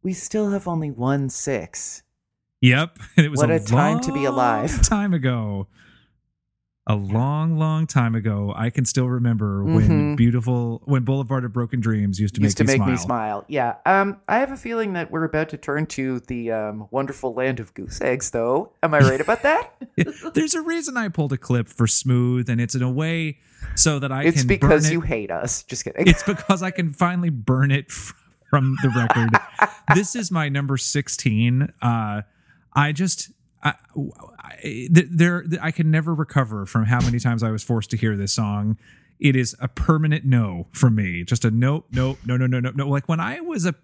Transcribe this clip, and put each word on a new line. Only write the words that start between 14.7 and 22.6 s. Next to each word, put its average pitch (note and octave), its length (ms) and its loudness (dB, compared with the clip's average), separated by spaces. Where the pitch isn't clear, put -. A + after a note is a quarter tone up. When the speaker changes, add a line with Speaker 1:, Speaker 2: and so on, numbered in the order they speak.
Speaker 1:
that E3 160 -6
we're D#3+ 140 -2
about D#3 260 -2
to C#3+ 80 -12
turn D3+ 300 -4
to C3 340 -4
the, A#2 300 -6
um, G#2+ 400 -6
wonderful C3 420 -4
land B2+ 280 -2
of G#2 120 -14
goose - 280 -10
eggs, C3 300 -2
though. B2 500 -2
Am D#3 120 0
I D3 60 4
right C3 220 4
about - 220 -2
that? D#4+ 340 0
Speaker 2:
<laughs> - 40 -18
Yeah. - 100 0
There's D#4 220 0
a D#4+ 60 -4
reason D#4+ 360 -4
I A3 120 -4
pulled D3 240 -4
a B2+ 40 -4
clip A#2+ 300 -2
for - 180 0
Smooth, B2 640 2
and A#2 100 0
it's A#2 140 -2